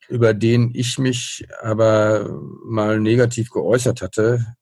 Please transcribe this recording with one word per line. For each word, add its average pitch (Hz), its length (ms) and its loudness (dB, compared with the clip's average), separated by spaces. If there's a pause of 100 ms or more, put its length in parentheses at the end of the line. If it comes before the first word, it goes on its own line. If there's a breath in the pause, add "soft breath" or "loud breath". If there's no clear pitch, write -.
über 113 240 2
den 117 400 2
ich 123 240 -6
mich 131 480 -4 (160)
aber 107 800 2 (240)
mal 110 340 0
negativ 117 520 2
geäußert 120 500 0
hatte 110 600 -2